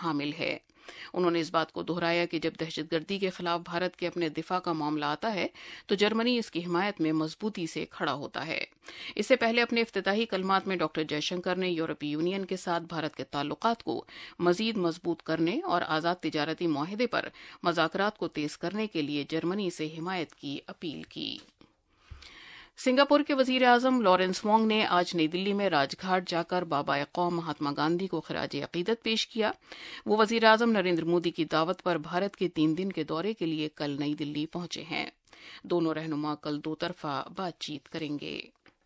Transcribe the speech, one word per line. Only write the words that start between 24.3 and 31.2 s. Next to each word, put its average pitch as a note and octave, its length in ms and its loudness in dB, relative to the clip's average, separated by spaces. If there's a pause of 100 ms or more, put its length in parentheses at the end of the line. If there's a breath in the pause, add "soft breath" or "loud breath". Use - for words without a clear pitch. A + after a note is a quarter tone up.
وانگ A3 220 6
نے G#3+ 180 4
آج F3+ 300 2
نئی D#3+ 120 4
دلی F#3 260 0
میں G3+ 160 2
راج D#3 320 2
گھاٹ F#3 280 0
جا E3+ 140 0
کر F3+ 180 0
بابا D3 360 0 (140)
قوم F3 240 0
مہاتما D#3 420 -2
گاندھی E3+ 300 2
کو E3 140 -4
خراج - 420 -4
عقیدت F3+ 400 -2
پیش A3+ 240 0
کیا۔ G3 240 0 (540 loud breath)
وہ G#3+ 120 2
وزیر A3 260 4
اعظم A3+ 280 8
نریندر F3+ 320 2
مودی E3+ 280 2